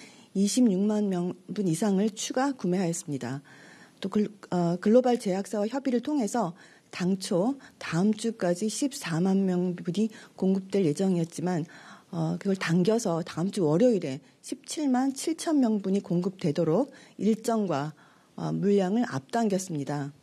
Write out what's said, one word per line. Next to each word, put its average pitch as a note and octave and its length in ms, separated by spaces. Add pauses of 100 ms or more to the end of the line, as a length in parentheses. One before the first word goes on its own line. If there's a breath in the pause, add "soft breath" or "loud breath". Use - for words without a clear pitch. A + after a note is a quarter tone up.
(360 loud breath)
이십육만 G#3 760
명 F3+ 240 (200)
분 G3 140
이상을 G3 440
추가 C4+ 420
구매하였습니다. E3+ 880 (580 loud breath)
또 G3 80
글-, G#3 220 (220)
어, F3 280
글로벌 A#3+ 400
제약사와 G3+ 480
협의를 B3+ 320
통해서 A#3+ 540 (380 loud breath)
당초 F#3+ 680 (180 loud breath)
다음 G3 360
주까지 G#3+ 560
십사만 F#3+ 760
명 F3+ 300
분이 F3+ 340 (280 loud breath)
공급될 F#3+ 480
예정이었지만, E3+ 800 (460 loud breath)
어, E3 280
그걸 F#3+ 160
당겨서 F3+ 680
다음 F3+ 260
주 F#3+ 140
월요일에 E3+ 560 (200 soft breath)
십칠만 C4 720
칠천 D#4+ 440
명 A3 220
분이 G3 180
공급되도록 F3 920 (260 loud breath)
일정과, G3 760 (440 soft breath)
어, D#3 160
물량을 G3 540
앞당겼습니다. D3 1160